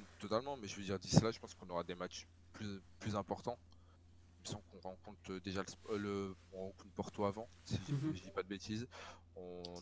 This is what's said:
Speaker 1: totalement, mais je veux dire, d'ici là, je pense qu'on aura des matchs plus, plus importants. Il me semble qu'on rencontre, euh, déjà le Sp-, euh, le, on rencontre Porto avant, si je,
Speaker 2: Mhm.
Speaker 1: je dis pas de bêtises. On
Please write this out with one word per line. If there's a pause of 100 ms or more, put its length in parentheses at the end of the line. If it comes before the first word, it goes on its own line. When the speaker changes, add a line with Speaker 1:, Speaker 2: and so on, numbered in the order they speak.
(200)
Speaker 1:
totalement,
mais
je
veux
dire,
d'ici
là,
je
pense
qu'on
aura
des
matchs (240)
plus, (180)
plus
importants. (800)
Il
me
semble
qu'on
rencontre,
euh,
déjà
le
Sp-,
euh,
le, (160)
on
rencontre
Porto
avant, (160)
si
je,
Speaker 2:
Mhm.
Speaker 1:
je
dis
pas
de
bêtises. (480)
On (180)